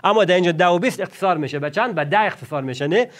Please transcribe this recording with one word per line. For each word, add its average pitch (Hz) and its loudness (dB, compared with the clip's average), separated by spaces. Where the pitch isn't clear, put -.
اما 208 4
در 180 2
اینجا 180 2
ده 170 2
و 175 4
بیست 214 -2
اختصار 185 -2
می‌شه. 147 -4
به 147 -4
چند؟ 214 -2
به 151 -2
ده 175 2
اختصار 151 -4
می‌شه. 131 -6
نه، 226 0